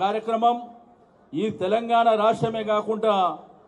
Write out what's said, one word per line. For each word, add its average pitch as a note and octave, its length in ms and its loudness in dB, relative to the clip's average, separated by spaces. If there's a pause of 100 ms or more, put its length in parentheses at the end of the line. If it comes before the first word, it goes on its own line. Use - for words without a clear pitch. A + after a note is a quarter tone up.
కార్యక్రమం A3 540 0 (760)
ఈ F3 120 -2 (160)
తెలంగాణ A#3 460 2 (160)
రాష్ట్రమే A3+ 400 0 (100)
కాకుండా G#3+ 420 0 (520)